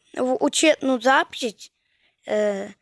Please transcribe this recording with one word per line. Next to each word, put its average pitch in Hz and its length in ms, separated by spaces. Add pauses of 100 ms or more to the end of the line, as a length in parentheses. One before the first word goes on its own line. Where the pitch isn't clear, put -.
(140)
в 254 200 (100)
учетну 269 580
запись, 262 720 (560)
е, 208 540